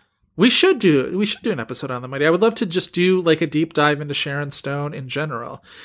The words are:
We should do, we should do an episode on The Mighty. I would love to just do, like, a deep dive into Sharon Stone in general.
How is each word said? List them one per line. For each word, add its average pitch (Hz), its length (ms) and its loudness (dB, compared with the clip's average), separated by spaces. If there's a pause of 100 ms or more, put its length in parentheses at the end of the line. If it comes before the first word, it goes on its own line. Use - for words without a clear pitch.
(360)
We 202 120 4
should 330 300 4
do, 156 380 2
we 202 100 0
should - 160 -6
do 226 100 -2
an 135 80 -4
episode 131 300 -8
on 123 100 -6
The 127 80 -14
Mighty. 139 180 -2
I 160 40 4
would 180 100 4
love 220 160 4
to 233 100 -2
just 170 280 -4
do, 185 260 4
like, 165 220 2
a 165 40 0
deep 151 280 -2
dive 147 260 2
into 147 140 -8
Sharon 143 360 -4
Stone 143 440 -6
in 135 140 -12
general. 131 540 -8 (220)